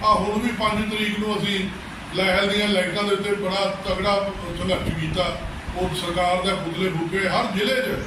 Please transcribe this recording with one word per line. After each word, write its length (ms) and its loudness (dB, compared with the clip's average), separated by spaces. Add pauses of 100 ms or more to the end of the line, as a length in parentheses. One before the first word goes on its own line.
ਆ 100 8
ਹੁਣ 260 2
ਵੀ 80 0
ਪੰਜ 460 0
ਤਰੀਕ 240 0
ਨੂੰ 200 0
ਅਸੀਂ 300 0 (480)
ਲਹਿਲ 320 4
ਦੀਆਂ 200 2
ਲਾਈਟਾਂ 340 0
ਦੇ 80 0
ਉੱਤੇ 240 2
ਬੜਾ 440 0 (100)
ਤਗੜਾ 420 0 (280)
ਸੰਘਰਸ਼ 420 -2
ਕੀਤਾ, 380 -2 (380)
ਉਹ 180 -2
ਸਰਕਾਰ 480 2
ਦੇ 120 0
ਪੁਤਲੇ 340 -2
ਫੂਕੇ। 400 0
ਹਰ 280 0
ਜ਼ਿਲ੍ਹੇ 180 2
'ਚ 320 0